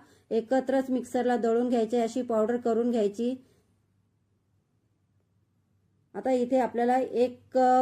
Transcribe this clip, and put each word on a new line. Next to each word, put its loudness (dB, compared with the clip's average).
एकत्रच 0
मिक्सरला -2
दळून 0
घ्यायचे, 0
अशी -2
पावडर 0
करून 0
घ्यायची. -2
आता -4
इथे 2
आपल्याला 0
एक -2